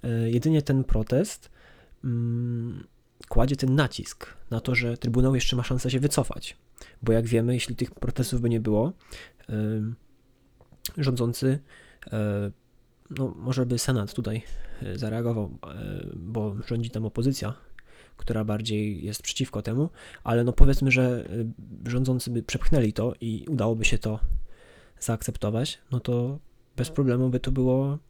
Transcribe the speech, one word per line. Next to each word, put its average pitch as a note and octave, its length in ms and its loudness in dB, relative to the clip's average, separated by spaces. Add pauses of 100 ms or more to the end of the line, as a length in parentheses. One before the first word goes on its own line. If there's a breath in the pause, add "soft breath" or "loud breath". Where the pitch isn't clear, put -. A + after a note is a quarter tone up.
E, A#2 260 0
jedynie D3 320 4
ten C3+ 220 2
protest, - 680 0 (520 soft breath)
mm, A#2+ 840 -4 (420)
kładzie C3+ 260 6
ten C3 200 2
nacisk - 640 -2 (120)
na A#2 100 -2
to, B2+ 160 -2
że A#2+ 220 -2
Trybunał B2+ 380 2
jeszcze B2+ 200 2
ma B2 80 0
szansę B2+ 280 -2
się C3 80 0
wycofać, - 580 -2 (440 loud breath)
bo A2+ 120 2
jak A2+ 120 4
wiemy, A#2 280 2
jeśli A#2+ 220 -4
tych - 160 -4
protestów B2 500 -2
by A#2+ 80 2
nie A2+ 100 2
było, A2 340 2 (540 loud breath)
em, A2 480 -4 (1000)
rządzący, C3 600 0 (520 loud breath)
e, G#2 400 -2 (580)
no, B2+ 280 -4
może B2 280 0
by A#2+ 140 -2
Senat A#2 340 -2
tutaj, A2 300 -4 (380 loud breath)
e, F#2+ 160 -8
zareagował, A2+ 680 -4
e, F#2+ 420 -10 (100)
bo G#2+ 400 -6 (120)
rządzi A#2 220 -2
tam A2 160 -6
opozycja, A#2 480 -2 (640 loud breath)
która A2 280 -2
bardziej G#2+ 600 -4
jest G#2 160 -8
przeciwko - 400 -6
temu, C#3 280 -2 (340 loud breath)
ale A#2 200 2
no, A#2+ 100 2
powiedzmy, C3+ 380 10
że, B2+ 340 0 (600)
e, A#2 40 -6
rządzący B2+ 420 0
by A#2 120 -2
przepchnęli B2 500 4
to A#2+ 280 -2
i A2+ 280 -6
udałoby A2+ 360 0
się - 120 4
to A2 220 -2 (800 loud breath)
zaakceptować, A2+ 800 -4 (120)
no A#2+ 80 -2
to B2 400 -2 (360)
bez A#2+ 140 -4
problemu B2+ 400 2
by B2 100 0
to - 120 -2
było C3+ 460 2 (120)